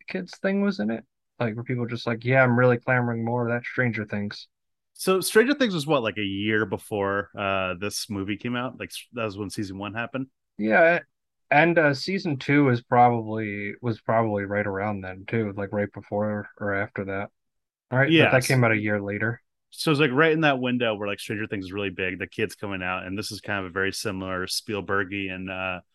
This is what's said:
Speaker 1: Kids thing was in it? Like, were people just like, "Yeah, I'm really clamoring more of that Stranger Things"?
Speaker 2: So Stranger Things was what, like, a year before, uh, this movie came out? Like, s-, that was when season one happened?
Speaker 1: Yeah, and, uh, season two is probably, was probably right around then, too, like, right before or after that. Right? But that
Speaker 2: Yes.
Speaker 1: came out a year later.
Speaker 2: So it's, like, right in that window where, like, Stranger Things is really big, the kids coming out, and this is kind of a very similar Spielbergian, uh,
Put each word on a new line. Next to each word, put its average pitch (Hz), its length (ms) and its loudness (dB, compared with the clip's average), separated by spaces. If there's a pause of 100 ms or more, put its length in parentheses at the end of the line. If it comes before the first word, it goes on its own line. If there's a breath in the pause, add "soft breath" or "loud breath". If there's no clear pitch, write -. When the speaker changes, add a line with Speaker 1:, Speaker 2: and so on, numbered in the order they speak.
Speaker 1:
Kids 185 300 -10
thing 196 240 0
was 202 200 0
in 208 100 -2
it? - 120 -6 (360)
Like, 113 160 -2
were 120 100 -8
people 120 220 -4
just 120 200 -6
like, 120 200 -4
"Yeah, 131 160 6
I'm 123 160 4
really 123 180 6
clamoring 120 480 0
more 120 240 -2
of - 0 -
that 120 160 -2
Stranger 110 400 -2
Things"? 104 440 -8 (440)
Speaker 2:
So 190 300 0
Stranger 247 320 4
Things 262 180 2
was 151 140 -2
what, 117 160 2
like, 107 160 -2
a 107 40 0
year 104 440 0
before, 101 720 -2
uh, 98 420 0
this 101 300 -6
movie 101 260 -4
came 123 200 -6
out? 123 220 -6
Like, 98 120 -10
s-, - 240 -16
that 120 100 -4
was 101 140 -6
when 104 100 -6
season 95 300 -8
one 101 160 -8
happened? 120 320 -6 (320)
Speaker 1:
Yeah, 175 400 6 (520)
and, 165 280 6
uh, 147 160 4
season 170 440 -4
two 143 300 4
is 120 140 2
probably, 110 960 2
was 113 220 -4
probably 113 420 2
right 101 220 0
around 101 340 -4
then, 92 260 -12
too, 107 300 -2
like, 98 160 -6
right 101 180 -2
before 104 680 -6
or 101 160 -4
after 101 320 -6
that. 98 240 -6 (600)
Right? 135 200 4
But 151 200 8
that 127 120 4
Speaker 2:
Yes. - 40 -2
Speaker 1:
came 131 160 4
out 113 100 6
a 110 40 2
year 104 240 0
later. 104 400 -4 (300)
Speaker 2:
So - 200 -2
it's, 143 100 4
like, 147 120 4
right 156 200 4
in 160 100 2
that 143 180 4
window 123 360 0
where, 101 120 -6
like, 101 100 -6
Stranger 110 280 -6
Things 101 180 -6
is 90 80 -10
really 101 160 -4
big, 92 300 -4
the 95 80 -6
kids - 280 -4
coming 98 280 -6
out, 92 220 -4
and 92 120 -8
this 107 160 -8
is 98 80 -10
kind 101 200 -4
of 95 40 -6
a 90 80 -10
very 95 220 0
similar 92 520 -6
Spielbergian, 98 1000 -4 (300)
uh, - 20 -14 (140)